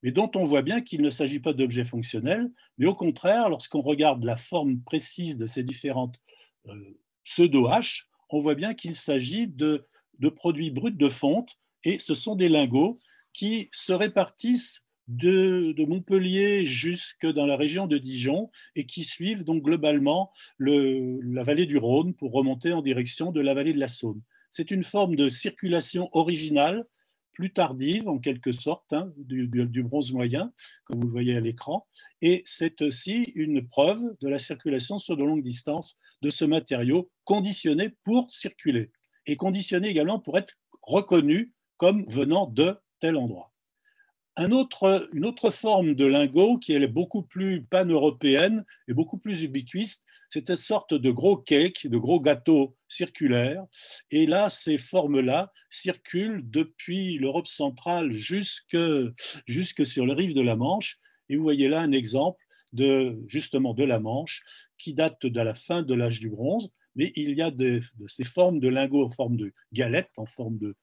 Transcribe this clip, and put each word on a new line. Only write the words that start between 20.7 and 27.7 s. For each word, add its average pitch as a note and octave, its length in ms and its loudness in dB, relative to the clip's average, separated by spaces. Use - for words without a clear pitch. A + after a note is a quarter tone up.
la B2 220 -4
vallée D3 220 2
du D3 120 0
Rhône C#3 360 2
pour C3 180 -8
remonter C3+ 400 0
en E3 100 0
direction C3+ 500 -2
de D#3 100 -2
la C#3 120 2
vallée D3 200 0
de C#3+ 60 0
la C3+ 80 -2
Saône. A2 340 -6
C'est - 220 -6
une F#3+ 120 -2
forme F#3+ 320 0
de C#3+ 120 2
circulation E3+ 840 -2
originale, D#3+ 720 2
plus F#3 180 -6
tardive D#3+ 560 -2